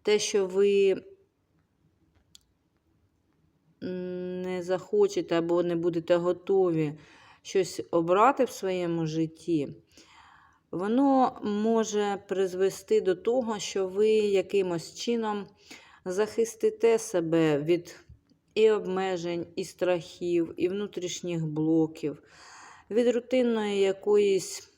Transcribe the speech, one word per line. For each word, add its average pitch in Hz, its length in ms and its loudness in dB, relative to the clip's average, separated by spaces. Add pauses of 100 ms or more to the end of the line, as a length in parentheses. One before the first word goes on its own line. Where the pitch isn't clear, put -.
те, 208 180 2
що 202 260 0
ви 196 580 2 (2750)
не 180 840 -8
захочете 185 760 0
або 170 260 2
не 175 120 0
будете 170 400 0
готові 175 840 0 (440)
щось 180 380 -2 (100)
обрати 208 540 4
в - 40 -12
своєму 175 560 -2
житті, 160 680 -4 (960)
воно 254 720 2
може 208 840 -2
призвести 190 720 0
до 185 140 0
того, 226 440 -2
що 190 280 -4
ви 208 220 0
якимось 190 880 0
чином 214 500 -4 (600)
захистите 220 960 0
себе 160 600 2
від 170 400 -2 (560)
і 220 160 6
обмежень, 180 840 -4
і 165 100 -6
страхів, 175 920 -2
і 175 100 0
внутрішніх 180 800 -6
блоків, 156 800 -2 (640)
від 233 180 2
рутинної 233 720 0
якоїсь 196 1000 0